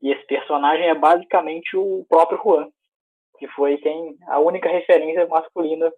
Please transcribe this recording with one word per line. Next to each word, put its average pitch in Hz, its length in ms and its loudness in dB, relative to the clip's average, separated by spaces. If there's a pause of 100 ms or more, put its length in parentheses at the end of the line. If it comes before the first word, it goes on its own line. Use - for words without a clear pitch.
e 139 100 -2
esse - 140 -6
personagem 151 600 -2
é 160 80 2
basicamente 165 840 0
o 190 320 -4
próprio 165 320 4
Juan, 151 280 2 (680)
que 143 100 -14
foi 143 300 -2
quem, 151 480 -6
a 135 120 -2
única 170 300 2
referência 170 580 2
masculina 160 720 -2